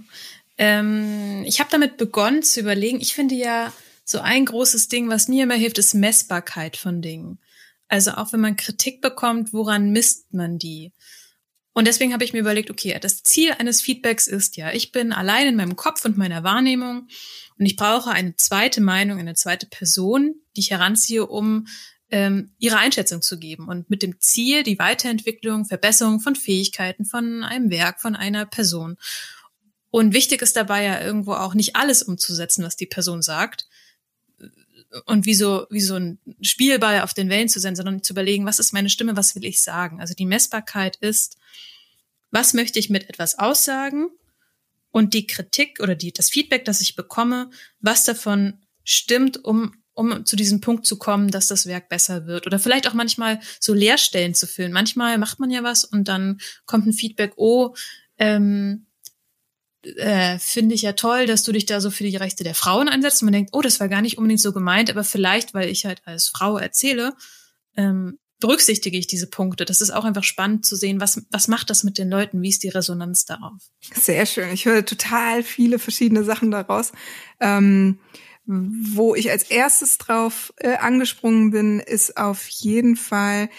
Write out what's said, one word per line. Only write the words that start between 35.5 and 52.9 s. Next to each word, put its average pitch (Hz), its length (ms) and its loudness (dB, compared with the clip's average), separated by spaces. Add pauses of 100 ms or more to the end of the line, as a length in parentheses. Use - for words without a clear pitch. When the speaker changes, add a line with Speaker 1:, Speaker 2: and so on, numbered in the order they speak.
Speaker 1:
wie 208 100 -2
so 196 140 -2
ein 180 240 -6 (220)
Spielball 220 600 2
auf - 120 -6
den 190 140 -2
Wellen 214 200 2
zu 220 120 0
sein, 185 160 -4
sondern 190 260 -6
zu - 100 -4
überlegen, 196 340 -2
was 190 120 0
ist - 140 2
meine 202 180 0
Stimme, 226 260 -2
was 202 180 2
will 190 100 -10
ich 190 180 -2
sagen? 170 380 -4
Also 170 140 -10
die 190 120 -4
Messbarkeit 208 680 -2
ist, - 400 -2 (920)
was 226 240 2
möchte 233 240 0
ich 214 120 0
mit 196 180 -2
etwas - 300 -4
aussagen? 277 720 0 (800)
Und 214 220 4
die 214 140 0
Kritik - 540 -2
oder 190 140 0
die, 170 180 -8
das - 180 0
Feedback, 262 340 0
das 208 160 0
ich - 160 -2
bekomme, 247 540 -2 (300)
was 214 240 2
davon 208 580 0 (200)
stimmt, 254 640 2
um, 220 300 0 (180)
um 226 320 -2
zu - 120 0
diesem 202 240 2
Punkt 233 260 -2
zu 214 120 0
kommen, 202 320 2
dass 190 180 0
das 196 180 0
Werk 180 220 -6
besser 175 380 -2
wird. 170 200 -6
Oder 190 120 2
vielleicht 262 300 2
auch 220 60 -2